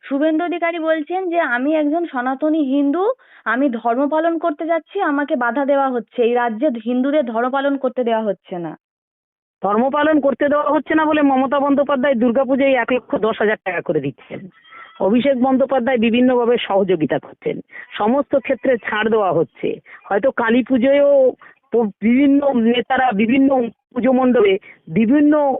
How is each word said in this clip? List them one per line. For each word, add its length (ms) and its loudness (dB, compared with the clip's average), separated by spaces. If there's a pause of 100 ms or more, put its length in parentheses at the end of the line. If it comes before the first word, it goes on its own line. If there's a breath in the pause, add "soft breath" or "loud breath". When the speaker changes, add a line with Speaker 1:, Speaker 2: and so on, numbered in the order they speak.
(100)
Speaker 1:
শুভেন্দু 360 0
অধিকারী 340 -4
বলছেন 500 -4
যে 100 -2
আমি 360 -2
একজন 300 -2
সনাতনী 540 -4
হিন্দু, 540 0 (320 soft breath)
আমি 240 0
ধর্ম 400 -2
পালন 280 -2
করতে 280 -4
যাচ্ছি, 360 -4
আমাকে 340 -2
বাধা 300 -2
দেওয়া 240 0
হচ্ছে, 340 -4
এই 100 2
রাজ্যে 360 0 (160)
হিন্দুদের 400 0
ধর্ম 240 -2
পালন 280 -2
করতে 260 -4
দেওয়া 200 -2
হচ্ছে 340 -6
না। 200 -10 (880)
Speaker 2:
ধর্ম 260 0
পালন 300 2
করতে 300 0
দেওয়া 220 0
হচ্ছে 240 -2
না 100 2
বলে 160 0
মমতা 380 2
বন্দ্যোপাধ্যায় 560 0
দুর্গাপুজোয় 580 0
এক 180 -2
লক্ষ 240 -4
দশ 240 -2
হাজার 260 0
টাকা 160 -6
করে 180 -2
দিচ্ছেন, 480 -12 (520 loud breath)
অভিষেক 420 2
বন্দ্যোপাধ্যায় 560 2
বিভিন্নভাবে 600 2
সহযোগিতা 640 0
করছেন, 400 -8 (380 loud breath)
সমস্ত 380 0
ক্ষেত্রে 420 0
ছাড় 320 -2
দেওয়া 220 2
হচ্ছে। 480 -2 (240 loud breath)
হয়তো 280 0
কালী 320 0
পুজোয়ও 680 4 (400 loud breath)
প-, 200 0 (100)
বিভিন্ন 520 2
নেতারা 580 0
বিভিন্ন 580 2
পুজো 420 -4
মণ্ডপে 460 2 (300 loud breath)
বিভিন্ন 720 2